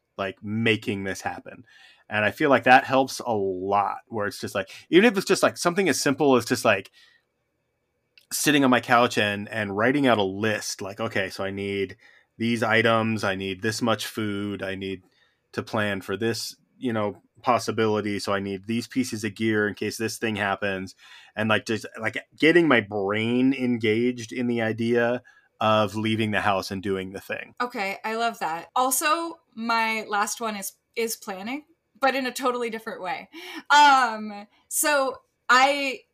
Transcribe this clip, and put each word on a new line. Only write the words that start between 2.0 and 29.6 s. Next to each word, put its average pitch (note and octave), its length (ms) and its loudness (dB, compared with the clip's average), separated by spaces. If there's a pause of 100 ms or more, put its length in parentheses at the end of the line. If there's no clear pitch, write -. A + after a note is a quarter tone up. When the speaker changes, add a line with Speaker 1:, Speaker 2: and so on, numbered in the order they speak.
Speaker 1:
And G#2+ 140 -2
I G#2 80 2
feel D3+ 180 0
like A#2+ 140 6
that B2+ 220 8
helps C3 340 0
a A#2+ 140 -4
lot, G2 760 -2
where G#2 200 -6
it's - 120 -10
just G#2+ 160 -8
like, G2 140 -4 (200)
even F3+ 140 6
if A3 140 4
it's F#3 100 -2
just, F3+ 160 2
like, A2+ 140 2
something F3 320 0
as - 100 0
simple C#3 380 4
as A2+ 80 0
just, - 180 -2
like, G2+ 280 0 (1400)
sitting D3 320 4
on C3 60 4
my B2 100 4
couch A#2+ 380 4
and, G#2 320 -2
and G#2 260 -4
writing C3 320 2
out A2+ 100 6
a G2+ 60 2
list, G#2 580 -4
like, G2+ 200 -10
"Okay, G#2 280 -4
so - 140 -8
I F#2+ 80 -4
need G2 460 -4 (400)
these A2+ 260 -2
items, A2 640 2
I F#2+ 100 0
need F#2+ 260 -6
this A2 200 -4
much A2+ 240 0
food, G2+ 580 -6
I F#2+ 120 -6
need F#2+ 280 -8 (480)
to A2 100 -6
plan G#2 380 -2
for G2 160 -6
this, A2+ 400 -4 (220)
you B2 160 -4
know, G#2 280 -4 (200)
possibility, G#2+ 800 0
so G2+ 140 -2
I G2 60 0
need G2 280 -6
these A#2 200 -4
pieces A#2+ 360 -4
of G#2 120 -6
gear G#2+ 320 0
in G2 60 -4
case G#2 240 -6
this A2 200 -4
thing A2 200 -4
happens," G2 580 -4 (400)
and, A2 140 -2
like, G#2+ 160 2
just, A2 200 -4 (140)
like, A2 180 -6 (200)
getting E3 300 8
my B2 140 6
brain A2 720 0
engaged A#2+ 800 0
in B2+ 160 -4
the A#2 140 0
idea A#2 640 0 (360)
of G#2+ 360 2
leaving A2 360 -2
the F#2+ 100 0
house G2 300 0
and G2 100 -6
doing F#2+ 300 -4
the F#2+ 100 -12
thing. - 400 -12
Speaker 2:
Okay, G#3 420 -6
I A3 120 -6
love A3+ 240 -4
that. E3 360 -6
Also, D#4 640 0 (160)
my A3+ 520 -2